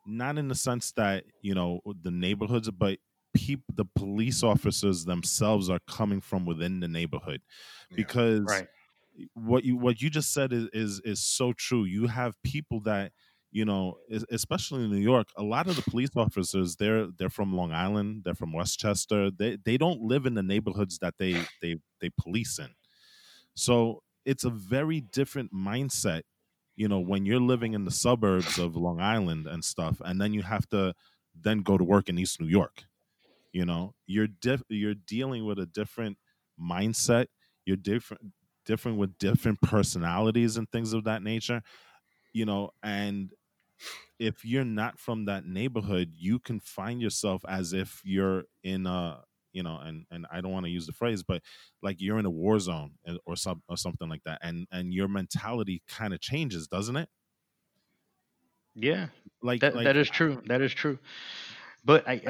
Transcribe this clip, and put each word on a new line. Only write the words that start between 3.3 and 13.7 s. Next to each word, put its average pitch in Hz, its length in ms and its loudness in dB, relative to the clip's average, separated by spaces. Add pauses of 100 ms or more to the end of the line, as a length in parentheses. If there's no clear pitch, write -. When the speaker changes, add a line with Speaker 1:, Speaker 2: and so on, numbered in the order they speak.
Speaker 1:
peop-, - 400 0
the 104 100 0
police 101 580 0
officers 101 640 4
themselves 92 640 2
are 90 180 0
coming 101 360 0
from 92 240 -2
within 87 340 -2
the 87 80 -2
neighborhood. 76 540 -4 (480)
Speaker 2:
Yeah, - 60 -8
Speaker 1:
Because 113 520 4
Speaker 2:
right. 98 200 2 (640)
Speaker 1:
what 117 300 2
you, 127 120 4
what 123 240 2
you 139 80 0
just 151 240 0
said 135 220 0
is, 113 180 0
is, 107 320 -2
is 107 180 -2
so 123 300 0
true. 117 320 0
You 101 220 0
have 120 360 -4
people 131 420 -4
that, 101 280 0 (380)
you 107 160 0
know, 95 320 0 (120)